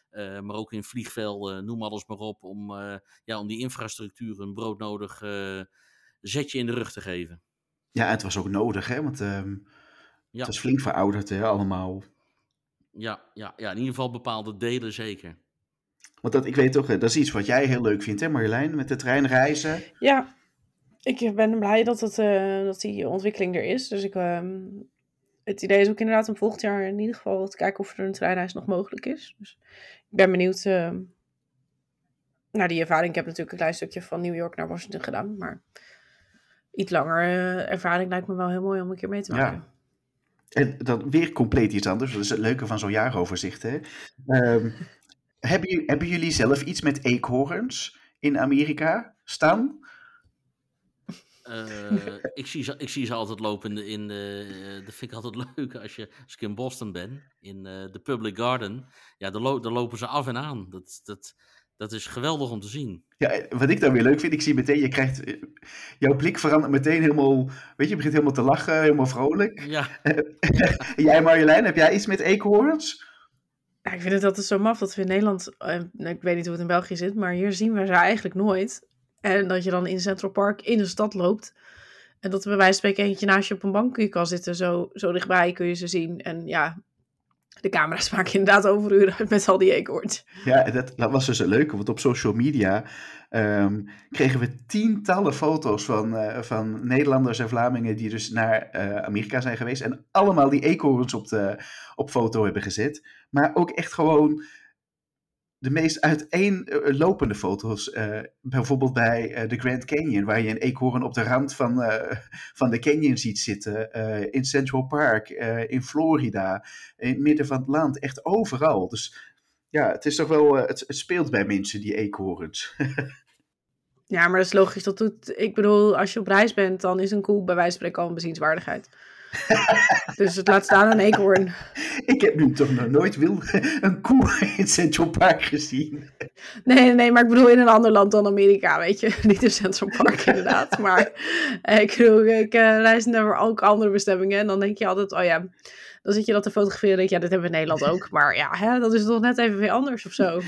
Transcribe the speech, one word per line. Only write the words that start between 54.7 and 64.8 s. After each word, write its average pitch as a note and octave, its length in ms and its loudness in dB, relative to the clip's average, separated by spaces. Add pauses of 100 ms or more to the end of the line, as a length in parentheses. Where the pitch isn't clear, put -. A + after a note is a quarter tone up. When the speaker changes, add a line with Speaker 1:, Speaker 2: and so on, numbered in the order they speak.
Speaker 1:
eh, F#2+ 80 -20
dat A2 80 -20
vind A#2 160 -16
ik A2 60 -16
altijd A#2 300 -12
<laughs> C3 100 -20
leuk B2+ 180 -10
als G#2+ 220 -18
je, G#2+ 120 -16 (160)
als - 100 -20
ik - 60 -20
in G#2 140 -8
Boston A#2+ 380 -10
ben, G2 300 -12 (180)
in, F#2+ 260 -20
eh, F#2+ 260 -16
de G2 100 -16
Public A2 340 -6
Garden. A#2+ 480 -4 (340)
Ja, G2 120 -10
daar G#2+ 120 -8
lo-, C3 180 -2
daar A2+ 120 -6
lopen A#2+ 260 -6
ze A#2 80 -10
af C3+ 200 -6
en B2 100 -6
aan. C3 340 -10
Dat, F#2 340 -20
dat, - 300 -18 (420)
dat G#2+ 160 -12
is A2 140 -12
geweldig C#3 440 -4
om A2 100 -10
te G#2 80 -16
zien. A2 360 -12 (120)
Speaker 2:
Ja, C3+ 120 0
eh, - 300 -4
wat C#3 120 4
ik D#3+ 100 2
dan C#3 120 4
weer B2 100 4
leuk C#3+ 180 4
vind, D#3+ 120 -4
ik D3 100 -2
zie D3+ 120 0
meteen, C3 260 2